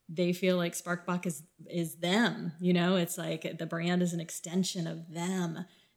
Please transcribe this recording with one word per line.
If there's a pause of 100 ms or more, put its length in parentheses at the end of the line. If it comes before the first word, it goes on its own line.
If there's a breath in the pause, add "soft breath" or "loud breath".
they
feel
like
Sparkbox
is, (260)
is
them,
you
know?
It's
like
the
brand
is
an
extension
of
them, (320 soft breath)